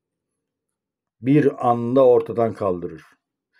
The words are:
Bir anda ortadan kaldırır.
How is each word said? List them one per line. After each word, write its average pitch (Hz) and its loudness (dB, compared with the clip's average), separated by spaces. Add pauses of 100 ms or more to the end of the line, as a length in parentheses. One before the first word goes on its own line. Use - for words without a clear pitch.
(1200)
Bir 131 0
anda 120 2
ortadan 113 0
kaldırır. 87 -8 (560)